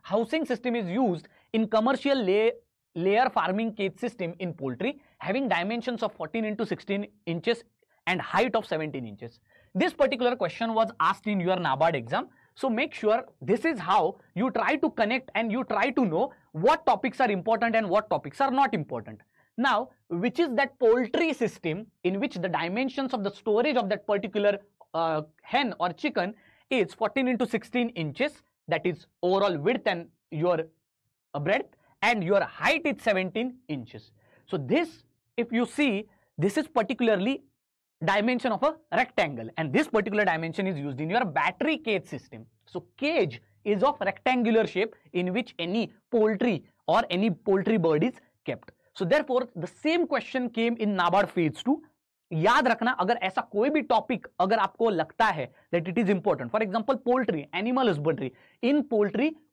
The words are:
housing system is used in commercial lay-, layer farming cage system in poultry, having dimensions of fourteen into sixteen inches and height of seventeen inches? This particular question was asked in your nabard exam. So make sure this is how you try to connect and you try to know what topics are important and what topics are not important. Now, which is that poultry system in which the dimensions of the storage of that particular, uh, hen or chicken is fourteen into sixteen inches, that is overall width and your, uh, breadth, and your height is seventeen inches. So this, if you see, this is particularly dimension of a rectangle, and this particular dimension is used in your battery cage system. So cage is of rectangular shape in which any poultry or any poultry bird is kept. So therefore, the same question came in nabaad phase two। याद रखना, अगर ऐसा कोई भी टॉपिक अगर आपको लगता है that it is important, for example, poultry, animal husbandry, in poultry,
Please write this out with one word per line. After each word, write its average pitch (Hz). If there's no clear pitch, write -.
housing 226
system 240
is 196
used 185
in 220
commercial 254
lay-, 214
layer 202
farming 208
cage 196
system 190
in 175
poultry, 135
having 240
dimensions 220
of 202
fourteen 220
into 214
sixteen 202
inches 170
and 180
height 226
of 214
seventeen 151
inches? 110
This 330
particular 247
question 226
was 220
asked 180
in 202
your 180
nabard 160
exam. 139
So 269
make 262
sure 226
this 190
is 311
how 180
you 233
try 233
to 285
connect 233
and 226
you 247
try 214
to 262
know 185
what 262
topics -
are 240
important 220
and 214
what 214
topics 147
are 269
not 262
important. 117
Now, 233
which 226
is 339
that 269
poultry 254
system -
in 190
which 269
the 185
dimensions 240
of 214
the 196
storage 240
of 208
that -
particular, 202
uh, 160
hen 247
or -
chicken 220
is 233
fourteen 247
into 247
sixteen 240
inches, 175
that 160
is 175
overall 190
width 180
and 170
your, 160
uh, 147
breadth, 190
and 214
your 190
height 254
is 269
seventeen 214
inches. 123
So 185
this, 247
if 233
you 233
see, 220
this 190
is 311
particularly 220
dimension 226
of 180
a 311
rectangle, 143
and 156
this 269
particular 208
dimension 165
is 180
used 139
in 156
your 240
battery 165
cage 214
system. 117
So -
cage 277
is 208
of 285
rectangular 220
shape 214
in 180
which 247
any 180
poultry 220
or 208
any 202
poultry 196
bird 165
is 247
kept. -
So 196
therefore, 247
the 170
same 330
question 247
came 233
in 208
nabaad 185
phase 156
two। 302
याद 233
रखना, 226
अगर 208
ऐसा 190
कोई 220
भी 311
टॉपिक -
अगर 196
आपको 220
लगता 170
है 156
that 170
it 180
is 202
important, 160
for 220
example, 220
poultry, 240
animal 240
husbandry, 147
in 277
poultry, 220